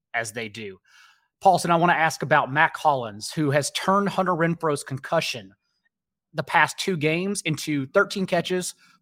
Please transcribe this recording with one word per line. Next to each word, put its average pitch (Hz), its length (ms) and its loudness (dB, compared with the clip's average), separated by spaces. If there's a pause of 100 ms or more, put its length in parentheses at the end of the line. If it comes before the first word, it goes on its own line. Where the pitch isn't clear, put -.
(140)
as 117 180 -4
they 113 180 -8
do. 104 300 -14 (600)
Paulson, 175 320 4
I 170 40 6
wanna 170 180 4
ask 156 300 0
about 135 280 2
Mac 156 260 2
Hollins, 120 540 -2
who 147 200 0
has 143 200 0
turned 196 380 0
Hunter 185 240 -2
Renfro's 160 500 -2
concussion 131 720 -6 (800)
the 151 100 -6
past 156 340 2
two 190 200 -2
games 175 460 -2
into 147 440 -2
thirteen 196 400 0
catches 180 480 -2 (260)